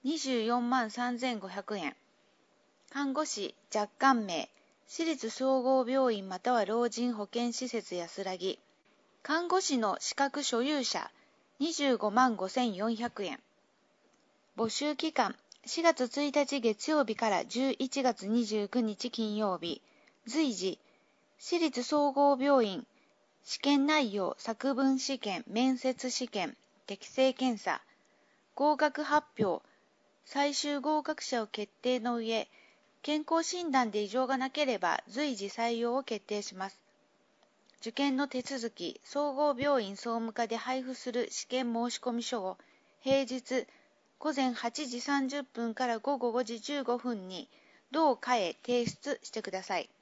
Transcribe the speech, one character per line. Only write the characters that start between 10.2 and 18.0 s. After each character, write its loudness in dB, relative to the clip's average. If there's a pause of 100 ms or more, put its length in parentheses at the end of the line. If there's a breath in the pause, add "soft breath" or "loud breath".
所 0
有 2
者、 -4 (480 soft breath)
二 0
十 4
五 0
万 4
五 -4
千 0
四 0
百 -6
円。 -8 (1160)
募 0
集 -2
期 -2
間、 2 (300)
四 -4
月 6
一 -2
日 2
月 0
曜 4
日 -2
か 2
ら 2
十 0
一 -2